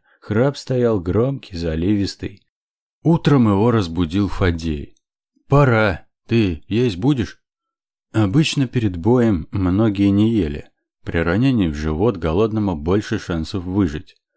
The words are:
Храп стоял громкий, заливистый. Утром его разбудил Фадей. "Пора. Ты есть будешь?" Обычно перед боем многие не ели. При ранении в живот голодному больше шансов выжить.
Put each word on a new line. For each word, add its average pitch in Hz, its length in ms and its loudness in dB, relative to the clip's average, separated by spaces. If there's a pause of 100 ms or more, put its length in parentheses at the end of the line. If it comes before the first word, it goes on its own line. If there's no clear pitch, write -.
(220)
Храп 127 340 0
стоял 120 440 0
громкий, 98 560 -2
заливистый. 90 880 -2 (580)
Утром 143 480 4
его 104 220 4
разбудил 90 560 0
Фадей. 82 680 -4 (520)
"Пора. 113 580 2 (220)
Ты 104 400 0
есть 107 300 -2
будешь?" 117 440 -2 (720)
Обычно 117 540 0
перед 107 300 -4
боем 107 540 2
многие 101 580 0
не 104 220 4
ели. 76 380 -2 (340)
При 85 140 -6
ранении 98 520 2
в 76 40 -2
живот 78 440 -2
голодному 98 580 0
больше 95 420 -2
шансов 87 460 -6
выжить. 90 520 -2 (200)